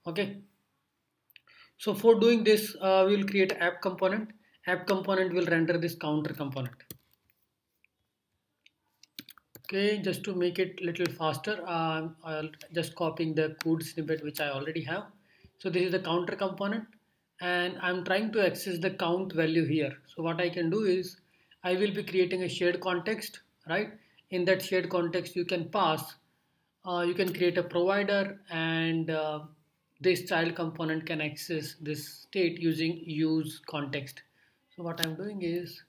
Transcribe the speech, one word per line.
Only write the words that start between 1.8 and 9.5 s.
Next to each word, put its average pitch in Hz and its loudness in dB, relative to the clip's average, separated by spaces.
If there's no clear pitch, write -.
for 226 8
doing 226 6
this, 214 4
uh, 190 6
we 202 6
will 196 2
create 196 2
app 170 0
component. 196 0
App 180 0
component 190 2
will 175 2
render 165 4
this 165 -2
counter 151 -2
component. 131 -6